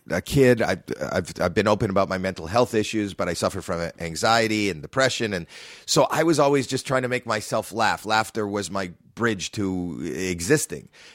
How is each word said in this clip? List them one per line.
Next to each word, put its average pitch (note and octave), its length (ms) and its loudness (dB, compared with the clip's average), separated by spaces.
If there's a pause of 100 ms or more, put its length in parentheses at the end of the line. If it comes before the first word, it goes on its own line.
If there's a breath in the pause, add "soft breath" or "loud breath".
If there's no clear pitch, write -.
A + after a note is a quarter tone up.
(120)
a F2 100 0
kid, B2+ 400 4
I, F2 160 0 (340)
I've, F#2 300 -2
I've F2 120 0
been G#2 140 2
open G#2+ 220 2
about F#2+ 200 2
my F#2+ 80 -2
mental F#2 300 -4
health A#2 260 2
issues, G#2 400 0
but F2+ 140 -4
I E2+ 60 -2
suffer F#2 280 -2
from E2+ 280 -4 (100)
anxiety G#2+ 720 2
and D2+ 120 -4
depression. A#2+ 520 0
And E2+ 140 -4 (380 loud breath)
so C#3+ 260 4
I D#3 120 2
was D#3+ 160 4
always C#3+ 280 4
just C3 180 -4
trying C3 180 0
to B2 40 -4
make B2 180 -4
myself A2 460 -2
laugh. G#2 340 0
Laughter A2 400 0
was G2+ 240 -4
my G2 220 -4 (240)
bridge G#2+ 360 -2
to F2+ 520 -4
existing. F2 840 -2 (260 loud breath)